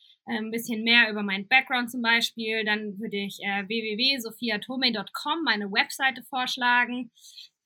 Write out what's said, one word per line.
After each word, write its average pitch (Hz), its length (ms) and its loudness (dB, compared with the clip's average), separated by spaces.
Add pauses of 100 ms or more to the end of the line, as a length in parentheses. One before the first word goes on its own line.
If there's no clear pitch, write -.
(260)
ähm, 220 200 -4
ein 220 40 -8
bisschen 233 320 -4
mehr 233 280 6
über 208 120 -2
meinen 196 240 -2
Background 247 440 2
zum 254 100 -6
Beispiel, 226 640 0
dann 214 340 -2
würde 208 200 -4
ich, 202 240 -6
äh, 202 260 -2
w 226 140 -2
w 220 160 -4
w 269 220 4
sophia 220 380 -4
tome 254 340 0
dot 202 200 -4
com, 320 320 -2
meine 208 260 0
Webseite, 262 520 0
vorschlagen. 247 880 0 (560)